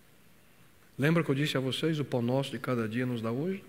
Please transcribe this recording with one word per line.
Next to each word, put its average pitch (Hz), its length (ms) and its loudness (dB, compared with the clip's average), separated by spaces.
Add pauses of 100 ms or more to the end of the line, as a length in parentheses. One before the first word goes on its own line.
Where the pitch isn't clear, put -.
(960)
Lembra 156 280 4
que 151 80 0
eu - 20 4
disse 147 240 0
a - 20 0
vocês, 151 400 0
"O 139 60 -2
pão 127 160 0
nosso 131 300 0
de 120 80 -6
cada 120 280 -2
dia 123 200 -2
nos 120 120 -2
dá 113 120 -2
hoje", 175 380 -4